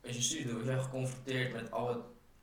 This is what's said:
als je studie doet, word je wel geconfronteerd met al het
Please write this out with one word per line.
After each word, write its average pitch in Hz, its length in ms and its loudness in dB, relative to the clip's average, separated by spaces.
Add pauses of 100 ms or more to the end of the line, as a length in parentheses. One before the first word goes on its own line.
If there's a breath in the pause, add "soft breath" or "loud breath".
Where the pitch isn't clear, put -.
als 117 100 -2
je 120 60 0
studie 151 240 2
doet, 120 80 0
word 113 120 0
je 131 60 2
wel 131 100 4
geconfronteerd 127 720 0
met 113 180 -6
al 117 160 0
het 120 100 2 (460)